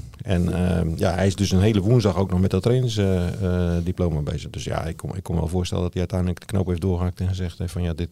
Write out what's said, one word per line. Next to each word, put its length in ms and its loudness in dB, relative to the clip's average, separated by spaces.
En, 320 0
ehm, 420 2
ja, 180 2
hij 140 2
is 80 2
dus 160 0
een 100 4
hele 200 4
woensdag 360 4
ook 120 0
nog 100 2
met 120 4
dat 100 2
trainers, 360 2
eh, 800 2
eh, 80 0
diploma 340 0
bezig. 300 -4
Dus 140 -10
ja, 220 -4
ik 120 -6
kon, 180 -8
ik 80 -8
kon 120 -4
me 60 0
wel 80 -2
voorstellen 340 -2
dat 80 -4
hij 100 -4
uiteindelijk 380 -2
de 60 -20
knoop 220 -2
heeft 140 -2
doorgehakt 380 -2
en 80 -2
gezegd 300 -4
heeft 140 -6
van, 100 -6
"Ja, 120 -2
dit, 180 -6